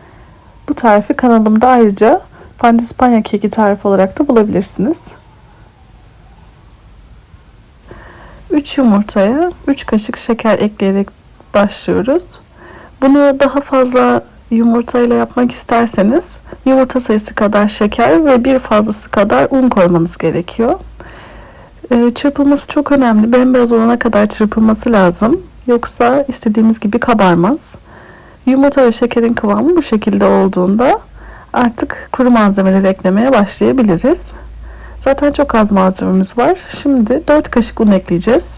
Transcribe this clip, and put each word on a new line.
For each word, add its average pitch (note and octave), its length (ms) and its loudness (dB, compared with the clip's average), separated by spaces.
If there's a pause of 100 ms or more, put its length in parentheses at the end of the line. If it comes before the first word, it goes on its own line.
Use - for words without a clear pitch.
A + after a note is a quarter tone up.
(680)
Bu D4 60 -6
tarifi G#3 400 0
kanalımda A3 540 2
ayrıca A#3 520 2 (380)
pandispanya A#3 640 0
keki G3+ 280 -4
tarifi G#3 380 -2
olarak F#3+ 300 0
da C#4+ 100 -2
bulabilirsiniz. G#3+ 720 -2 (3500)
Üç D4 280 -4
yumurtaya A3+ 760 0 (140)
üç C#4 200 -4
kaşık - 300 -4
şeker A3+ 420 -2
ekleyerek G3 500 -2 (460)
başlıyoruz. G3+ 680 -2 (800)
Bunu C#4 380 2
daha C#4 200 0
fazla B3 640 0 (280)
yumurtayla A#3+ 680 0
yapmak A#3+ 340 -2
isterseniz A#3 880 -2 (260)
yumurta C4 360 2
sayısı G#3+ 340 -4
kadar G#3 340 0
şeker A#3+ 580 0
ve B3 180 2
bir C4 140 2
fazlası G#3+ 520 -2
kadar A3 400 0
un C4 180 2
koymanız F3 480 2
gerekiyor. A3+ 640 -4 (1120)
Ee, A#3+ 220 2
çırpılması C#4+ 540 0
çok C#4+ 240 -2
önemli. A#3 400 2
Bembeyaz B3 400 2
olana A#3 260 2
kadar G#3 280 0
çırpılması A3 680 0
lazım. G#3+ 500 2 (240)
Yoksa B3 600 0
istediğimiz A3+ 520 0
gibi G#3+ 180 -2
kabarmaz. G3+ 760 0 (720)
Yumurta C4+ 400 2
ve A#3 60 2
şekerin A#3 420 0
kıvamı A3+ 420 0
bu D#4 60 0
şekilde G3+ 420 -2
olduğunda G3 720 0 (540)
artık - 600 -4
kuru B3+ 180 0
malzemeleri G3 560 2
eklemeye F#3+ 460 0
başlayabiliriz. A3 840 2 (840)
Zaten C#4 320 0
çok C#4+ 220 -2
az G#3+ 180 2
malzememiz F#3+ 640 0
var. D#4+ 200 2 (240)
Şimdi C4 460 0
dört D4+ 220 2
kaşık - 300 -2
un G#3+ 100 2
ekleyeceğiz. F#3+ 680 0